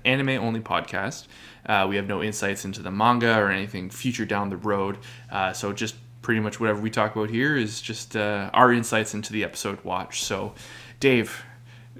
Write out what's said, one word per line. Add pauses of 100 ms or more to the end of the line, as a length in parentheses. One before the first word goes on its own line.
anime-only
podcast. (400)
Uh,
we
have
no
insights
into
the
manga
or
anything
future
down
the
road. (320)
Uh,
so
just (260)
pretty
much
whatever
we
talk
about
here
is
just,
uh,
our
insights
into
the
episode
watch.
So, (460)
Dave, (580)